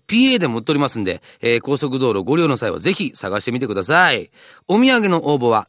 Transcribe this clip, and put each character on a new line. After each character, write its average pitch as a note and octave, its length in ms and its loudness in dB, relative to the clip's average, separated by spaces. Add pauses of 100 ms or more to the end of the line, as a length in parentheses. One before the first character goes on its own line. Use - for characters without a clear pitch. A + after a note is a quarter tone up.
ピ B3 220 4
ー C4 60 4
エ - 20 2
ー - 20 -2
で E3+ 80 0
も A#2 120 -2
売 - 40 -4
っ - 20 -18
て - 60 -2
お D3+ 40 2
り C#3+ 60 2
ま C#3 80 0
す A2+ 120 -6
ん G2+ 40 -4
で、 F2 160 -4 (220)
え A#2 140 2
ー、 A2+ 40 -4
高 C3+ 160 -2
速 C3 220 -4
道 B2+ 160 0
路 G2 80 -2
ご B2 140 0
利 F3 60 2
用 D#3+ 60 2
の C3 80 0
際 G#2+ 140 -4
は E2+ 80 -6
ぜ D#3+ 160 0
ひ D3+ 200 -4
探 G2+ 260 -6
し - 40 -8
て A#2+ 80 -4
み B2 80 -4
て C3 60 -2
く G#2 80 -6
だ F#2+ 100 -2
さ E3 300 2
い。 F#2 160 -6 (380)
お G3 100 2
土 C4 120 4
産 A3 200 2
の E3 240 0
応 C#3 40 0
募 A#2+ 100 0
は A2 200 0